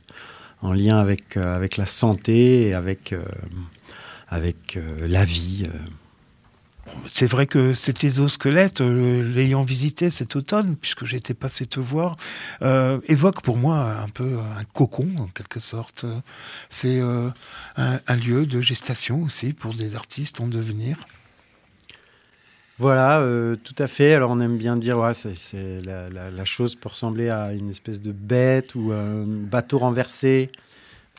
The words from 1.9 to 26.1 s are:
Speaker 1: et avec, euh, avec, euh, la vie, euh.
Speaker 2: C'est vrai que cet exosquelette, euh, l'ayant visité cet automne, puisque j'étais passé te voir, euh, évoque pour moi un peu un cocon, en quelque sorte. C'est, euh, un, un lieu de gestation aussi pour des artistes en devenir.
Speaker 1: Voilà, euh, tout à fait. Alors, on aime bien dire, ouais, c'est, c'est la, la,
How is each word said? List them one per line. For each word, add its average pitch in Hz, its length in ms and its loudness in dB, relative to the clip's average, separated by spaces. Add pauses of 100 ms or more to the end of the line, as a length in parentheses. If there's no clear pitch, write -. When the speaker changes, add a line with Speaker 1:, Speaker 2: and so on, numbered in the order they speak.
Speaker 1:
et 95 60 2
avec, 92 400 -4
euh, 85 100 -6 (1040)
avec, 85 480 -4
euh, 80 320 -6
la 92 160 4
vie, 87 500 -2
euh. 80 40 -8 (1300)
Speaker 2:
C'est - 140 2
vrai 127 220 2
que 131 260 4
cet 131 320 -2
exosquelette, 143 720 2
euh, 123 420 4
l'ayant 131 420 2
visité 143 460 0
cet - 280 -4
automne, 185 400 0
puisque - 260 -8
j'étais 123 300 -6
passé 131 320 -4
te 131 160 -4
voir, 156 340 -2 (460)
euh, 131 460 4
évoque 160 340 4
pour 117 160 0
moi 135 400 2
un 107 100 -6
peu 123 300 -4 (200)
un 104 60 -8
cocon, 156 460 0 (100)
en 104 80 -4
quelque - 320 -12
sorte. - 460 -10 (640)
C'est, 127 320 0
euh, 123 280 0 (460)
un, 127 320 0
un 123 80 2
lieu 120 300 2
de 127 160 0
gestation 127 640 -2
aussi 131 280 -4
pour 113 220 -8
des 110 240 -6
artistes - 420 -8
en 120 80 -2
devenir. 113 500 -4 (1800)
Speaker 1:
Voilà, 135 400 6
euh, 117 420 0
tout - 180 -20
à 139 80 0
fait. 143 260 6
Alors, 131 180 4
on 120 80 2
aime 120 180 2
bien 120 200 0
dire, 120 200 0
ouais, 117 160 2
c'est, 104 220 -8
c'est 95 460 -10
la, 92 260 -10
la, 92 240 -12